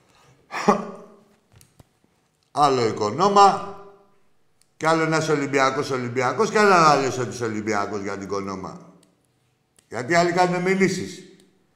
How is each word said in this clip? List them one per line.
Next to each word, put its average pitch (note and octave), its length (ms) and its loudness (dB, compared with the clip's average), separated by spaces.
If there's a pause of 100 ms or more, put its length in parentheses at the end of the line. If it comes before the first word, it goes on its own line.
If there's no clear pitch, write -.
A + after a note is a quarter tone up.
(2500)
Άλλο C3 360 2
οικονόμα, E3 920 2 (1000)
κι - 80 -4
άλλο D#3+ 200 2
να D#3+ 120 0
είσαι D#3 140 0
Ολυμπιακός, C3+ 600 0
Ολυμπιακός, B2+ 580 -2
κι G#3 80 -2
άλλο G#3 120 4
να E3 260 6
λες C3 220 -2
ότι A#2+ 120 -4
είσαι A2 140 -10
Ολυμπιακός G#2 580 -4
για G2+ 120 -8
την G2 80 -10
οικονόμα. G2 720 -10 (960)
Γιατί B2+ 260 -4
άλλοι F3 160 2
κάνουν F3 300 0
μηνύσεις. F#3+ 600 -2 (520)